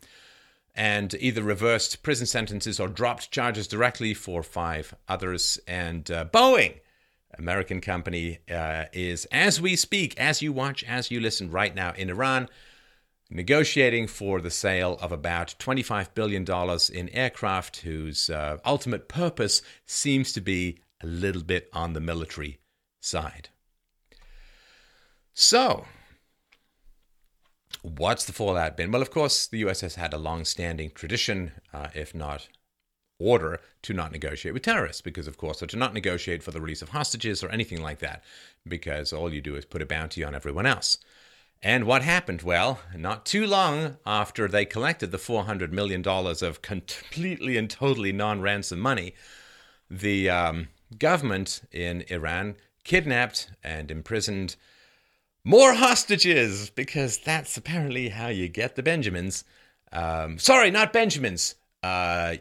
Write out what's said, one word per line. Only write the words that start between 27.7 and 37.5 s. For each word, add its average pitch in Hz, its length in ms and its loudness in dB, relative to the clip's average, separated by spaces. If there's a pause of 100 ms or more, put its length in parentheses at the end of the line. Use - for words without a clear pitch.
what's 85 440 -2
the - 80 -10
fallout 90 420 0
been? 85 160 -2
Well, 127 100 2
of 131 100 -4
course, 147 360 2
the 113 120 -4
U 104 100 0
S 92 100 -2
has 90 160 -6
had 82 180 -4
a 78 40 -4
long-standing 80 760 -4
tradition, 85 600 -4 (200)
uh, 73 220 -10
if 76 180 -10
not 73 360 -8 (680)
order, 85 440 2 (220)
to 110 100 -6
not 80 180 -4
negotiate 78 420 -6
with 131 100 -6
terrorists, 160 380 -2
because, 80 260 -8
of 76 100 -12
course, 80 260 -6
or 82 40 -8
to 101 100 -8
not 120 160 -2
negotiate 90 500 -4
for 90 80 -10
the 80 80 -8
release 80 220 -8
of 76 80 -14
hostages 117 520 -2
or 87 80 -6
anything 101 320 -4